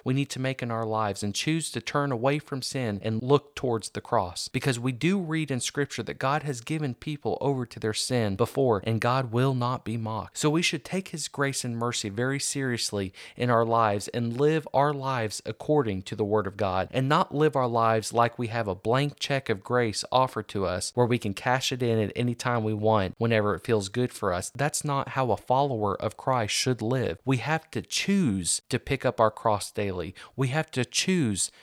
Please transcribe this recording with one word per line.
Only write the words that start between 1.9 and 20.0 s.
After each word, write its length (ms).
away 260
from 220
sin 420
and 200
look 320
towards 340
the 140
cross, 460
because 300
we 140
do 260
read 320
in 80
Scripture 440
that 160
God 240
has 180
given 320
people 480
over 240
to 160
their 140
sin 420
before, 480
and 160
God 320
will 220
not 320
be 100
mocked. 400
So 140
we 100
should 240
take 240
his 200
grace 360
and 140
mercy 320
very 280
seriously 760
in 140
our 160
lives 440
and 300
live 360
our 180
lives 540
according 560
to 120
the 120
Word 200
of 120
God, 340
and 160
not 260
live 220
our 120
lives 440
like 260
we 100
have 200
a 60
blank 440
check 300
of 160
grace 480